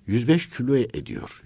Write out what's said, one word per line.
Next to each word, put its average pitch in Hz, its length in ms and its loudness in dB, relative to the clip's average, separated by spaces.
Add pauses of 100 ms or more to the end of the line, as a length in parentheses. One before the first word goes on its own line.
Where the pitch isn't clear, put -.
yüz 120 200 0
beş 170 220 4
kilo 131 260 0
ediyor. - 720 -4